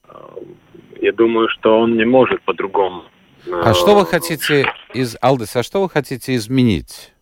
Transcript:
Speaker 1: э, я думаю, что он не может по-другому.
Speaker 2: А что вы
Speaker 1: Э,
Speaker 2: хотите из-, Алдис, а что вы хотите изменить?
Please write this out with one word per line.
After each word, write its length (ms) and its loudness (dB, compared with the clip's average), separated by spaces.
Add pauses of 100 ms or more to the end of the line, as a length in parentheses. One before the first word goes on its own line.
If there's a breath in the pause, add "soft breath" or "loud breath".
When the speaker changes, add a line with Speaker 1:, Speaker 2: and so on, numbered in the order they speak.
Speaker 1:
э, 40 -20 (880)
я 120 2
думаю, 360 0
что 320 2
он 160 2
не 80 2
может 380 2
по-другому. 640 -4 (460)
Speaker 2:
А 220 0
что 220 4
вы 80 4
Speaker 1:
Э, 20 2
Speaker 2:
хотите 600 -2 (260)
из-, 300 -4
Алдис, 340 0
а 60 0
что 180 -4
вы 80 -2
хотите 460 -4
изменить? 880 0